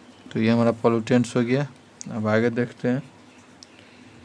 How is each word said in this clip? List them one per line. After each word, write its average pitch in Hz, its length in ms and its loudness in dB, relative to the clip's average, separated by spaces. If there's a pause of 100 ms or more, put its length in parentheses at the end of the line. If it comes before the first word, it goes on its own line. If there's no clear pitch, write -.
(320)
तो 113 80 -2
ये 113 100 2
हमारा 117 220 2
पॉल्यूटेंट्स 117 640 2
हो 123 60 2
गया। 131 240 -2 (440)
अब 110 160 -6
आगे 110 240 2
देखते 120 380 -4
हैं 131 140 -2 (1200)